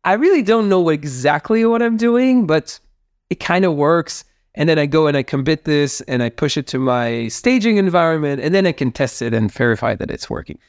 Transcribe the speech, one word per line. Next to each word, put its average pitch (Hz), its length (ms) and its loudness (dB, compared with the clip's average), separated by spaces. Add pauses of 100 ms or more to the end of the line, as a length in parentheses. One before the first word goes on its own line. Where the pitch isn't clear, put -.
I 185 100 2
really 311 280 2
don't 214 260 2
know 185 200 2
exactly 151 760 0
what 233 180 2
I'm 233 140 0
doing, 240 500 2
but 156 320 -2 (520)
it - 100 -6
kinda 180 300 0
works. 156 540 0 (300)
And 160 140 0
then 156 100 4
I 147 80 2
go 156 200 2
and 143 100 2
I 135 60 0
commit 147 420 -2
this 147 380 0
and 127 200 -2
I 117 80 -2
push - 260 -4
it 143 120 -4
to 131 100 -6
my 120 500 -2
staging 226 480 0
environment, 165 640 0
and 165 140 0
then 190 120 2
I 165 60 0
can 131 180 -2
test - 320 -4
it 117 120 -2
and 110 180 0
verify 117 420 0
that - 160 -6
it's - 200 -12
working." - 280 -10 (100)